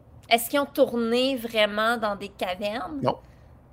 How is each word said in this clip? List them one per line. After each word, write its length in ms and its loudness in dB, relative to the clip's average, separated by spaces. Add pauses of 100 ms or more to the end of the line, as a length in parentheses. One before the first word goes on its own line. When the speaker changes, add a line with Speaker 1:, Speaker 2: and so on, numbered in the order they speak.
(300)
Speaker 1:
Est-ce 180 2
qu'ils 120 2
ont 60 0
tourné 720 2
vraiment 600 0
dans 180 -2
des 140 -10
cavernes ? 720 -6
Speaker 2:
Non. 160 0 (540)